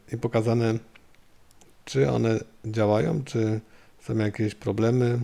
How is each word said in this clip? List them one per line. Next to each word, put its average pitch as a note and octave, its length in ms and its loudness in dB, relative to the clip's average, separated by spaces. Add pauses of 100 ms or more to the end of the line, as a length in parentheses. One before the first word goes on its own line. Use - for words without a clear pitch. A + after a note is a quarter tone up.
(120)
i A#2+ 60 -6
pokazane, A#2 600 0 (1080)
czy C3+ 260 0
one A2+ 280 2 (260)
działają, A2+ 580 0
czy A2 380 -2 (400)
są A2+ 160 -4
jakieś G#2+ 380 -2
problemy A#2+ 680 0